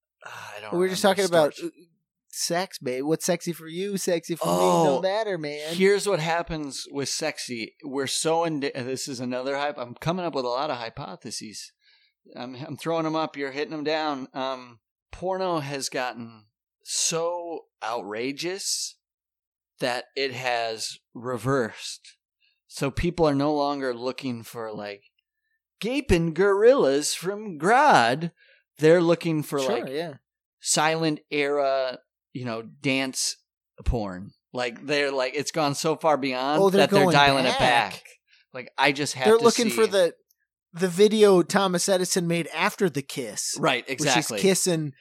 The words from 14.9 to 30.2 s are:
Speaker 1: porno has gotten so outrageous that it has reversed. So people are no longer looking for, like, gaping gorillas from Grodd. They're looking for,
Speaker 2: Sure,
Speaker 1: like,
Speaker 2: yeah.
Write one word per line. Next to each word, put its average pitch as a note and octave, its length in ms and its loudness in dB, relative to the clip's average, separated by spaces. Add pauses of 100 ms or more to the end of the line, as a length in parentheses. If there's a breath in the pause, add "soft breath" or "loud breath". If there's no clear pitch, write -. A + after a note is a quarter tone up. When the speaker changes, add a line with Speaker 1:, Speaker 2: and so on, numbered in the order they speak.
Speaker 1:
porno F#3 500 -2
has C#3 280 -6
gotten A#2 560 -8 (380)
so E3+ 800 -4 (220)
outrageous B2 1120 -6 (840)
that B2 260 -4 (100)
it C3+ 160 -4
has A#2+ 640 -4 (160)
reversed. A#2+ 1000 -4 (500)
So - 240 -6
people E3+ 380 0
are C#3+ 60 2
no C#3+ 200 2
longer C#3+ 400 -2
looking B2 500 -6
for, A2 280 -12
like, G2+ 300 -12 (800)
gaping F#3+ 540 0
gorillas G3 800 4
from G3+ 440 -8
Grodd. E3+ 720 4 (480 soft breath)
They're D#3+ 240 8
looking E3 400 2
for, C#3+ 160 -4
Speaker 2:
Sure, C#3 220 0
Speaker 1:
like, D4 80 -8
Speaker 2:
yeah. D3 260 -6 (460)